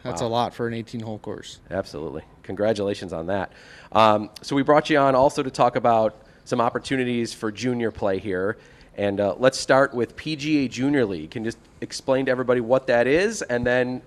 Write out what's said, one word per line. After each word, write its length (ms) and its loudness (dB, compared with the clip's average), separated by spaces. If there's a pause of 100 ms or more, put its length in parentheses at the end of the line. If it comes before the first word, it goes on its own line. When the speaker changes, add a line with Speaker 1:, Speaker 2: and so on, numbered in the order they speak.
Speaker 1:
that's 180 -6
Speaker 2:
Wow. 60 -2
Speaker 1:
a 20 -2
lot 260 -2
for 120 -6
an 80 -6
eighteen-hole 460 -10
course. 400 -14 (100)
Speaker 2:
Absolutely. 540 -8 (180)
Congratulations 720 -4
on 140 -8
that. 240 -4 (400)
Um, 380 6 (120)
so 140 -4
we 60 2
brought 280 4
you 80 4
on 160 4
also 280 4
to 80 -4
talk 260 2
about 400 2 (280)
some 160 -2
opportunities 720 -2
for 180 -6
junior 420 -2
play 260 -2
here. 400 -4 (400)
And, 220 0
uh, 180 2
let's 220 2
start 320 2
with 240 -4
P 200 -8
G 280 0
A 40 -2
Junior 360 0
League. 260 -6
Can 140 -8
you 40 -4
just 100 -10 (240)
explain 420 -2
to 60 0
everybody 320 0
what 240 2
that 200 4
is 360 0
and 240 -2
then 400 0